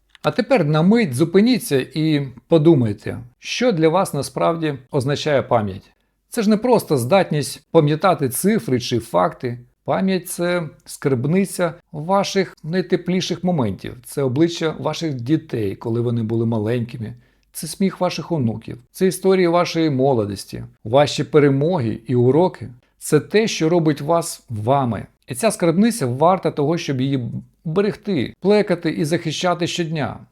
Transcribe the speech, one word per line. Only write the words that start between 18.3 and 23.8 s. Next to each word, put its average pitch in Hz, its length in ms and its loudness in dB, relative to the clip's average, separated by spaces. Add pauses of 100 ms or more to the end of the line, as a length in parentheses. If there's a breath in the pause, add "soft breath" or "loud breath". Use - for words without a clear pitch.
онуків, 120 460 -4 (140)
це 185 160 0
історії 185 400 2
вашої 165 420 2
молодості, 120 760 0 (200)
ваші 139 400 2
перемоги 143 840 2
і 127 80 0
уроки. 131 540 2 (340)
Це 151 160 2
те, 208 280 0
що - 220 0
робить 160 320 2